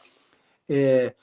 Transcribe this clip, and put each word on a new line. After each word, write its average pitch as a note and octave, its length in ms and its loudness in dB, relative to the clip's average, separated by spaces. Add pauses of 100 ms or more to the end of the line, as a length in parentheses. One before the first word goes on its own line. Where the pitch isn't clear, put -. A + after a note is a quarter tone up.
(720)
E, C3+ 520 0